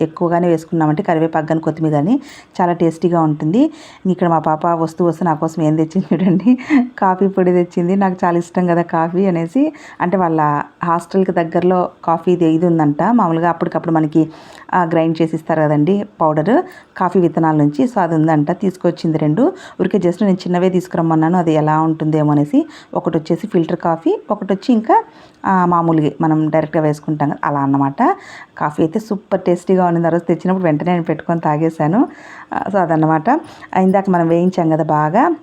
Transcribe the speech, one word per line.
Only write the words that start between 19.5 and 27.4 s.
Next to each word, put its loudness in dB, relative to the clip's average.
ఊరికే 0
just 0
నేను 2
చిన్నవే 0
తీసుకురమ్మన్నాను, 0
అది 0
ఎలా 2
ఉంటుందేమో 0
అనేసి. 2
ఒకటి -2
వచ్చేసి -4
ఫిల్టర్ -2
కాఫీ, -2
ఒకటి -4
వచ్చి 0
ఇంకా, 2
ఆ, 2
మామూలుగా 2
మనం 2
డైరెక్ట్గా 0
వేసుకుంటాం -2
కదా -4